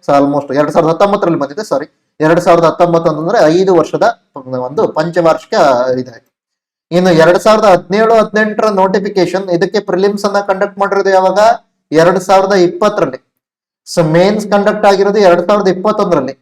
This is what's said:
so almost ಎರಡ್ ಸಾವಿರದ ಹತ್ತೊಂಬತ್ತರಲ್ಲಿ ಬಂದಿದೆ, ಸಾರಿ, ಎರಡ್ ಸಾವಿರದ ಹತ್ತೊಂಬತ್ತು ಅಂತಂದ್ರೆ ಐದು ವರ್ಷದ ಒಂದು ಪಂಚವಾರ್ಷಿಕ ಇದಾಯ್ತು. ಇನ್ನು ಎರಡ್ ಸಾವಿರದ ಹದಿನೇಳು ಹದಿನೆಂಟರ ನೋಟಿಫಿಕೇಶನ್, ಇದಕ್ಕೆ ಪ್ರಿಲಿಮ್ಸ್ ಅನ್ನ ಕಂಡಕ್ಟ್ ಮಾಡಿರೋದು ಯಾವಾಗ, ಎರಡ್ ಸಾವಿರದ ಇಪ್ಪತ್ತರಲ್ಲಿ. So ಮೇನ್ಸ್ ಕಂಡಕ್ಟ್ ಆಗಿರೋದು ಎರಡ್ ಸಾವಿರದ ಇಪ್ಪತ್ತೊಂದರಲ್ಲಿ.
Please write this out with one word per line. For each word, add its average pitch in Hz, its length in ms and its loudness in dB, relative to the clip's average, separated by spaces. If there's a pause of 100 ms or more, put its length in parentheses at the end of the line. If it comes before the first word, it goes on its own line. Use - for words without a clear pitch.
so 143 160 2
almost 143 320 -4
ಎರಡ್ 147 160 -2
ಸಾವಿರದ 165 200 0
ಹತ್ತೊಂಬತ್ತರಲ್ಲಿ 175 480 0
ಬಂದಿದೆ, 139 260 -8
ಸಾರಿ, - 560 -8
ಎರಡ್ 165 200 2
ಸಾವಿರದ 170 240 2
ಹತ್ತೊಂಬತ್ತು 165 460 0
ಅಂತಂದ್ರೆ 156 340 -4
ಐದು 180 300 2
ವರ್ಷದ 165 460 0 (160)
ಒಂದು 131 520 -6
ಪಂಚವಾರ್ಷಿಕ 165 640 -2 (440)
ಇದಾಯ್ತು. - 380 -14 (540)
ಇನ್ನು 180 220 2
ಎರಡ್ 165 260 4
ಸಾವಿರದ 214 260 2
ಹದಿನೇಳು 214 500 2
ಹದಿನೆಂಟರ 214 520 0
ನೋಟಿಫಿಕೇಶನ್, 190 840 -2
ಇದಕ್ಕೆ 175 300 -2
ಪ್ರಿಲಿಮ್ಸ್ 202 440 -4
ಅನ್ನ 202 160 0
ಕಂಡಕ್ಟ್ 196 380 -4
ಮಾಡಿರೋದು 196 320 -2
ಯಾವಾಗ, 185 280 2 (540)
ಎರಡ್ 175 280 2
ಸಾವಿರದ 190 320 2
ಇಪ್ಪತ್ತರಲ್ಲಿ. 185 800 -2 (640)
So 175 80 0
ಮೇನ್ಸ್ 190 480 0
ಕಂಡಕ್ಟ್ 208 360 0
ಆಗಿರೋದು 196 320 2
ಎರಡ್ 175 280 2
ಸಾವಿರದ 208 220 0
ಇಪ್ಪತ್ತೊಂದರಲ್ಲಿ. 180 720 -2